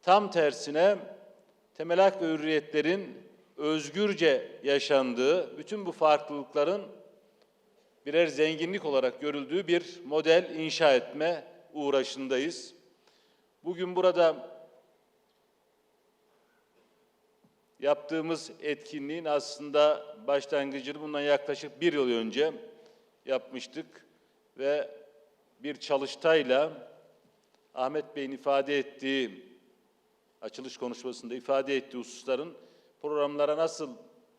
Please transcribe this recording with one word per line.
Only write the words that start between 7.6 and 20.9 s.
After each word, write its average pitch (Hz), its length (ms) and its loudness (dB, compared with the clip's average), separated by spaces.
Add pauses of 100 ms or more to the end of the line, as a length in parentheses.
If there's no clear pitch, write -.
birer 160 200 4
zenginlik 160 580 0
olarak 127 360 0
görüldüğü 147 460 -4
bir 170 180 2 (200)
model 160 540 4
inşa 156 360 4
etme 151 500 0 (280)
uğraşındayız. 135 1040 -2 (880)
Bugün 175 320 -4
burada 175 540 4 (3250)
yaptığımız 156 680 -2 (120)
etkinliğin 147 600 -8
aslında 147 920 0 (100)
başlangıcını 139 760 -4